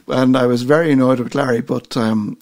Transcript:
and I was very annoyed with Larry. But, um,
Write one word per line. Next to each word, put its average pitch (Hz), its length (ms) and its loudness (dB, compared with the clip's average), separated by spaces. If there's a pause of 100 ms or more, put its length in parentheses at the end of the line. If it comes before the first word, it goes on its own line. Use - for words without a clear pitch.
and 131 280 2
I 127 80 2
was 120 160 0
very 151 300 2
annoyed 131 280 2
with 117 140 -8
Larry. 127 280 -2
But, - 360 -6
um, 110 440 -2